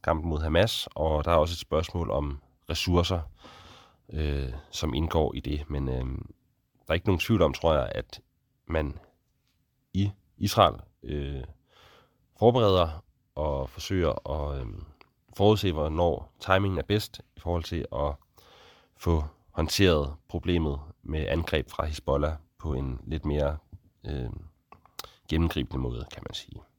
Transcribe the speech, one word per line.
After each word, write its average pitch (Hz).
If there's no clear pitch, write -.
kampen 80
mod 76
Hamas, 82
og 78
der 85
er 85
også 80
et 82
spørgsmål 80
om 69
ressourcer, 87
øh, 71
som 71
indgår 82
i -
det. 73
Men, 69
øh, 64
der -
er 80
ikke 87
nogen 92
tvivl 104
om, 73
tror 82
jeg, 62
at -
man 76
i 101
Israel, 98
øh, 69
forbereder 98
og 71
forsøger -
at, 73
øh, 58
forudse, 101
hvornår 78
timingen 95
er -
bedst -
i -
forhold 85
til 82
at 73
få 80
håndteret 78
problemet 80
med 78
angreb 80
fra -
Hizbollah 73
på 78
en 64
lidt 73
mere, 73
øh, 65
gennemgribende 76
måde, 60
kan -
man -
sige. -